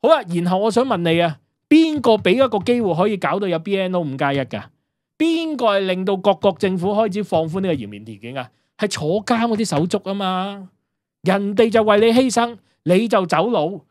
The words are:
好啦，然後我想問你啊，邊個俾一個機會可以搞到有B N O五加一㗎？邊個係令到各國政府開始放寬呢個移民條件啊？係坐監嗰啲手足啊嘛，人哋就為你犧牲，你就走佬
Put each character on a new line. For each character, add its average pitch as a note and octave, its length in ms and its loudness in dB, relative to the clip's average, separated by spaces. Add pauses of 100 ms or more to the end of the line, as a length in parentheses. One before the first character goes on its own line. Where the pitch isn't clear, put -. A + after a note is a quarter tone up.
好 A#3 60 2
啦， D4+ 140 4 (120)
然 E3+ 120 -2
後 F#3 140 0
我 A3 120 0
想 A#3 140 2
問 A#3 140 -2
你 E3 200 0
啊， E3 180 0 (300)
邊 D#4 320 4
個 A#3 140 4
俾 G#3+ 320 2
一 - 20 -2
個 G#3+ 120 -2
機 A#3+ 200 0
會 G3 160 0
可 F3+ 140 0
以 G#3 80 -4
搞 E3+ 200 -2
到 G3+ 80 -4
有 E3 140 -2
B G3 180 -4
N F#3 160 -2
O F3+ 60 0
五 C#3+ 160 -4
加 C#3 160 0
一 C#3 80 -2
㗎？ A2 240 -8 (540)
邊 E4 400 -2
個 G#3+ 200 2
係 - 20 2
令 F#3+ 260 -2
到 G3 100 0
各 F#3+ 200 2
國 G3 220 0
政 F#3+ 200 -2
府 F#3+ 160 -2
開 G#3 200 0
始 G#3 120 -4
放 E3 200 0
寬 D#3+ 140 -6
呢 F#3+ 80 -4
個 E3+ 60 0
移 B2+ 120 -6
民 G#2 200 -14
條 A2 100 -14
件 A#2+ 220 -12
啊？ B2+ 120 -10 (280)
係 G#3 100 -2
坐 G3 380 -2
監 A#3 220 2
嗰 A3 100 0
啲 A3 80 0
手 D#3 200 0
足 F#3+ 140 -2
啊 F#3+ 140 -6
嘛， G3 560 -6 (540)
人 G3+ 320 0
哋 A#3 140 4
就 A3 140 4
為 G#3 160 4
你 A3+ 60 4 (140)
犧 C4 120 2
牲， A#3 260 -2 (260)
你 F#3+ 240 2
就 G3 180 2
走 F3 240 0
佬 F3 220 -2 (200)